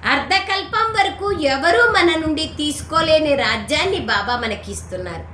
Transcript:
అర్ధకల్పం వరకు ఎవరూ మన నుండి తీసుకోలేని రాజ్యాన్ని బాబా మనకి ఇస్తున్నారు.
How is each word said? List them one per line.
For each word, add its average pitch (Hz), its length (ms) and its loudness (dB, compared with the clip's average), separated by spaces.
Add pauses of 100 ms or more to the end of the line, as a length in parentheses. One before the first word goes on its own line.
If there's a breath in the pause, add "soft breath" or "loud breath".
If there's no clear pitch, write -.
అర్ధకల్పం 381 880 0
వరకు 392 380 0
ఎవరూ 339 600 4
మన 349 260 4
నుండి 311 280 -2 (120)
తీసుకోలేని 311 800 2
రాజ్యాన్ని 269 640 0
బాబా 220 380 -2
మనకి 220 340 -6
ఇస్తున్నారు. 180 520 -10 (100)